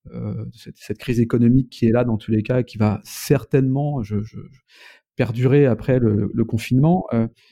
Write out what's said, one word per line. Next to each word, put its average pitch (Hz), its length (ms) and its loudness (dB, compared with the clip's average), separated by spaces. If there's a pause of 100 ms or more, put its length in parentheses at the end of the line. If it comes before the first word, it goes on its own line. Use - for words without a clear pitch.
(120)
euh, 110 320 -8
de 120 120 -16
cette, - 200 -20
cette - 220 -12
crise 120 220 -2
économique 120 500 2
qui - 160 -2
est 113 60 4
là 120 100 2
dans 117 140 -2
tous 110 160 -8
les 107 100 2
cas 127 180 -2
et 117 40 -2
qui - 140 -12
va 107 260 0
certainement, 139 1000 -2
je, 104 200 -6
je, - 160 -16 (120)
je, - 80 -20 (560)
perdurer 127 520 2
après 127 340 2
le, 104 340 2
le 113 100 0
confinement, 139 680 0
euh, 113 160 0 (240)